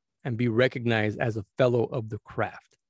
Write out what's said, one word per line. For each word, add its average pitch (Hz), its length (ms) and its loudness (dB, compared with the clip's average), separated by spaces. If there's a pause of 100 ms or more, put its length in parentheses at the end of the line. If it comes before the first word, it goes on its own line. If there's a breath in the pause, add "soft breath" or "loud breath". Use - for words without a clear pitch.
(240)
and 117 140 -4
be 123 100 0
recognized 113 720 2
as 120 160 0
a 107 100 -6 (120)
fellow 123 280 4
of 110 240 -6
the 107 100 -10
craft. - 580 -8 (120)